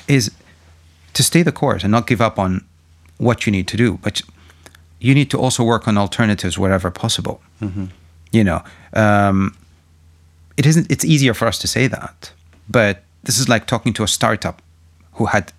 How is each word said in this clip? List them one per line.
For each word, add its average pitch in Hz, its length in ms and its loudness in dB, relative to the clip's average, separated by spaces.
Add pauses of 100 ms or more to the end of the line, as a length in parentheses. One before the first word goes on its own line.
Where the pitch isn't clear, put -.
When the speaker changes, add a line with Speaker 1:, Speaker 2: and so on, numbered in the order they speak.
Speaker 1:
is 135 240 2 (840)
to 131 100 0
stay - 200 2
the 165 80 0
course 104 320 -2
and 101 80 0
not 117 160 2
give 110 140 0
up 110 160 0
on 92 260 -2 (540)
what 113 280 0
you 113 60 2
need 95 160 0
to - 100 -6
do. 113 260 0
But - 180 -6 (800)
you 131 160 4
need 143 160 2
to - 80 -2
also 127 240 0
work 113 240 0
on 107 100 2
alternatives 101 600 0
wherever 95 340 0
possible. - 500 -6 (200)
Speaker 2:
Mm-hmm. 98 240 -8 (460)
Speaker 1:
You 113 120 4
know, 85 200 0 (300)
um, 101 640 2 (1000)
it 139 80 0
isn't, 160 260 2
it's - 140 -2
easier 139 280 4
for 117 140 -2
us - 120 -4
to - 80 -6
say 127 200 0
that, - 440 -10 (380)
but 104 340 0 (200)
this 113 160 -2
is 127 100 -2
like 113 160 2
talking 117 280 -2
to 110 100 -4
a 104 40 -2
startup - 540 -2 (520)
who 117 140 -2
had - 320 -2